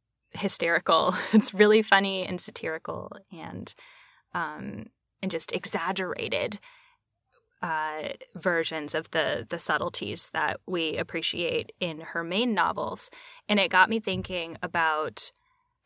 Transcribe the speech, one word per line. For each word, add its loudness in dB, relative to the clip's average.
hysterical. 2
<laughs> 0
It's 6
really 8
funny 4
and -4
satirical -8
and, -12
um, -8
and -4
just 0
exaggerated, -2
uh, -4
versions 0
of -4
the, -2
the -4
subtleties 0
that -2
we -2
appreciate -4
in -6
her -6
main 0
novels. 0
And 4
it 2
got 8
me 0
thinking -4
about, 0